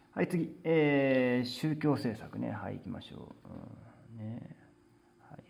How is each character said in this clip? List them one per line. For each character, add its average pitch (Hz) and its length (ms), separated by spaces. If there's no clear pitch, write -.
は - 100
い、 180 60
次。 - 360
え 135 800
ー、 123 40
宗 156 280
教 151 160
政 107 280
策 - 180
ね。 117 120
は 101 200
い、 101 40
行 - 80
き 92 80
ま 92 100
し - 120
ょ - 220
う。 - 760
う 110 40
ん。 110 40
ね。 113 300
は - 60
い - 20